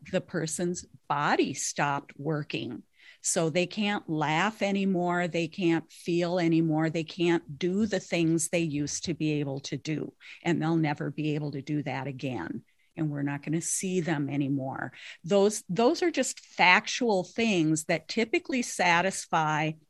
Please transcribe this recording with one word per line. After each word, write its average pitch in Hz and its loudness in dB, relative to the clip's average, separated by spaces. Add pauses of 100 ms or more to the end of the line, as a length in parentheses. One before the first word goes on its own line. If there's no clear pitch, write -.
(120)
the 185 0
person's 175 -4 (240)
body 165 2
stopped 143 -2
working. 147 -4 (380)
So 165 0
they 175 2
can't 208 -2
laugh 160 0
anymore. 180 0
They 170 -2
can't 165 0
feel 175 0
anymore. 160 4
They 160 -2
can't 170 0
do 190 0
the 196 -2
things 165 2
they 175 0
used 147 -2
to 170 -2
be 151 0
able 143 -4
to - -6
do. - -6 (300)
And 170 0
they'll 165 2
never 151 0
be 151 -2
able 147 -4
to 139 -6
do 147 -2
that 135 -6
again. 123 -6 (320)
And 156 -2
we're 143 -4
not 143 -4
gonna 160 -2
see 185 -2
them 147 -2
anymore. 135 -2 (300)
Those, 196 2
those 233 2
are 339 2
just - -2
factual 190 4
things 175 2
that 165 -2
typically 254 -2
satisfy 170 2 (180)